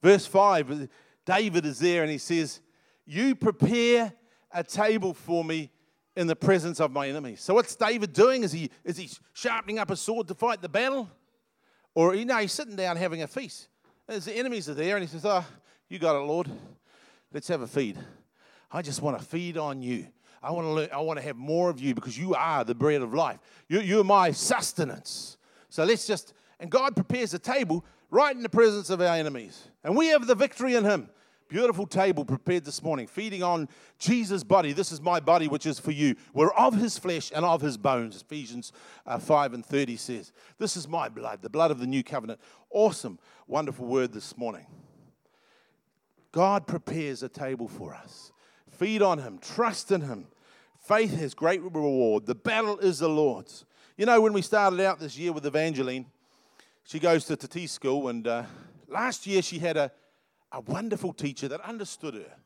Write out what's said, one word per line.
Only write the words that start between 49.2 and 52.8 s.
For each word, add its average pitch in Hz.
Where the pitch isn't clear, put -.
trust -
in 185
him. 117
Faith 214
has 147
great 170
reward. 135
The 123
battle 214
is 180